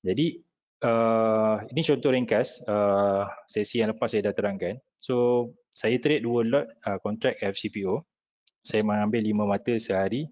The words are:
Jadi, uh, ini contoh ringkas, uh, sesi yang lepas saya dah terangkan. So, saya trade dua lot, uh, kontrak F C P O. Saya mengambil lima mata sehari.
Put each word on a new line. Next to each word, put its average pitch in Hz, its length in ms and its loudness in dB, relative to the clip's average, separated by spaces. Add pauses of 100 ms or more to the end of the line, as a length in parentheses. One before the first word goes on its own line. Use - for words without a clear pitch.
Jadi, 139 320 0 (480)
uh, 113 800 2
ini 127 160 -6
contoh 147 320 2
ringkas, 120 560 0
uh, 101 560 2 (240)
sesi 107 320 -4
yang 110 160 0
lepas 117 160 -2
saya 104 160 0
dah 98 80 -2
terangkan. 98 400 -4 (240)
So, 123 480 2 (240)
saya 113 240 0
trade 127 320 0
dua 117 160 2
lot, 131 240 2 (160)
uh, 101 160 -4
kontrak 107 400 -2
F 98 160 -2
C - 160 -6
P 98 160 -4
O. 117 160 -2 (640)
Saya 107 160 0
mengambil 107 400 0
lima 104 240 0
mata 101 320 -2
sehari. 98 520 -2